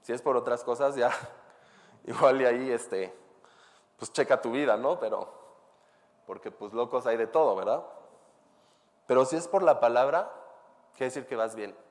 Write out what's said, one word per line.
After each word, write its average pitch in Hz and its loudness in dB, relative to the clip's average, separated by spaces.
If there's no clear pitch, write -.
Si 117 -6
es 123 -6
por 131 2
otras 120 -2
cosas, 139 0
ya, 120 4
<laughs> - -20
igual 135 4
y 131 4
ahí, 123 2
este, 95 -4
pues, - -12
checa 131 2
tu 120 -4
vida, 127 2
¿no? 143 0
Pero, 107 -4
porque, 98 -12
pues, 104 -14
locos 120 -2
hay 117 2
de 113 2
todo, 123 2
¿verdad? 104 -2
Pero 127 4
si 143 -4
es 165 -6
por 190 0
la 156 4
palabra, 139 2
quiere 131 -4
decir 127 -6
que 123 -8
vas 113 -2
bien. 104 -10